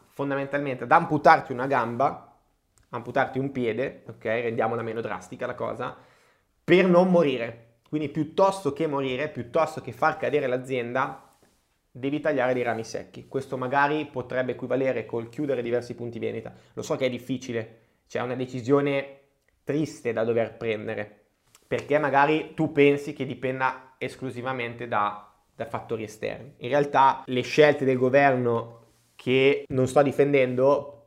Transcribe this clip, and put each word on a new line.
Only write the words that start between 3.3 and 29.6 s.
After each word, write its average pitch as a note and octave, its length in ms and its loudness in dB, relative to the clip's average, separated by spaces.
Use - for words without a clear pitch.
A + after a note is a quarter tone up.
un C3+ 140 -2
piede, B2 560 -4
ok? - 160 -16
Rendiamola A#2 560 -2
meno A2+ 220 -6
drastica A2 440 -8
la A#2+ 80 -6
cosa, A#2 400 -8
per F#3 240 6
non F3+ 240 6
morire. B2+ 760 0
Quindi D3+ 220 -4
piuttosto D#3+ 640 0
che D#3+ 140 -2
morire, C#3 420 -4
piuttosto D3 540 -2
che A#2+ 100 -12
far D#3 240 0
cadere C3+ 300 0
l'azienda, C3 720 -4
devi C#3 240 -4
tagliare C3 340 0
dei B2 80 -2
rami A2+ 200 -2
secchi. - 460 -12
Questo C3+ 280 -6
magari C#3+ 500 0
potrebbe B2 460 -4
equivalere B2 540 -2
col A#2 220 -6
chiudere C3+ 340 -4
diversi A#2+ 320 -4
punti A#2 240 -10
vendita. A2 340 -8
Lo A#2+ 100 -10
so D3+ 140 -4
che C3 100 0
è B2+ 40 0
difficile, A#2+ 680 -8
cioè A#2 160 -6
è - 20 -4
una B2 100 -6
decisione C3+ 840 -2
triste C#3+ 500 -4
da A2 120 0
dover A2+ 320 0
prendere, G#2+ 640 -6
perché C3 320 0
magari D3 560 2
tu D3+ 180 -2
pensi C#3+ 400 4
che C3+ 140 -8
dipenda C3 720 -4
esclusivamente B2 880 -8
da, G#2 440 -4
da - 120 -10
fattori A2+ 360 -8
esterni. G#2+ 560 -10
In B2 100 -8
realtà C#3+ 580 2
le B2+ 160 -2
scelte D3 420 4
del C3 140 2
governo B2+ 840 2
che C3 540 2